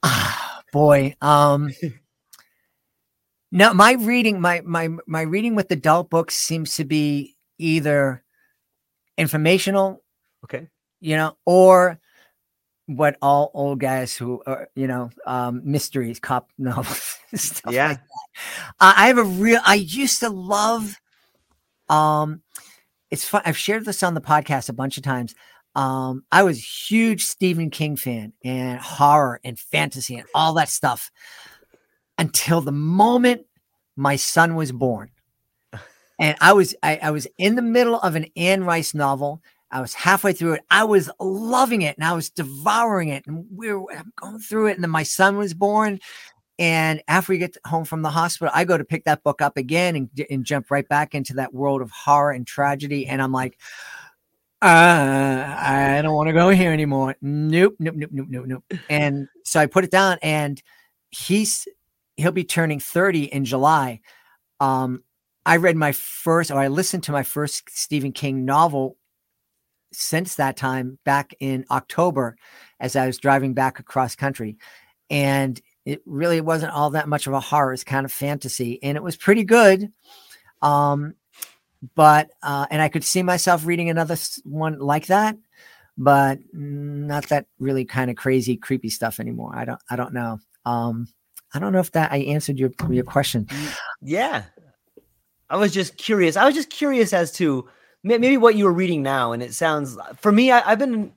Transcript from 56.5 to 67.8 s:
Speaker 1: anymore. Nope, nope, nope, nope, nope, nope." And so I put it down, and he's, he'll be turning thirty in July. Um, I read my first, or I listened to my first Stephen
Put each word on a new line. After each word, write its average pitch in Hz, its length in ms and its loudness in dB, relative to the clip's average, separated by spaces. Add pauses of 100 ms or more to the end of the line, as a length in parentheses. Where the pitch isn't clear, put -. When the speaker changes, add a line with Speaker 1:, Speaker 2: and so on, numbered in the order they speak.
Speaker 1:
anymore. 139 480 -2
Nope, 156 580 2
nope, 165 160 -4
nope, 151 160 -10
nope, 135 180 -8
nope, 127 160 -10
nope." 127 180 -10 (260)
And 143 400 -2 (160)
so 160 160 0
I 151 60 4
put 185 180 0
it 180 60 -6
down, 185 300 4
and 151 400 -4 (500)
he's, - 540 -2 (520)
he'll 160 160 0
be 180 100 -2
turning 156 380 -2
thirty 170 420 0
in 139 220 -4
July. 135 560 0 (580)
Um, 131 440 -2 (420)
I 165 120 4
read 170 200 2
my 147 160 0
first, - 580 -2
or 139 80 -2
I 139 80 0
listened 175 360 -4
to - 100 -8
my 139 100 -2
first - 460 -8
Stephen 139 420 -6